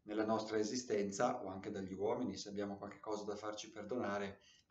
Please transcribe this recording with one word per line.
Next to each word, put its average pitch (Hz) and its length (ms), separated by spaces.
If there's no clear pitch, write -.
nella 104 220
nostra 107 340
esistenza, 107 840
o 95 40
anche 98 220
dagli 95 220
uomini, 104 440
se - 120
abbiamo 101 300
qualche 101 200
cosa 104 260
da 101 120
farci 107 340
perdonare, 101 680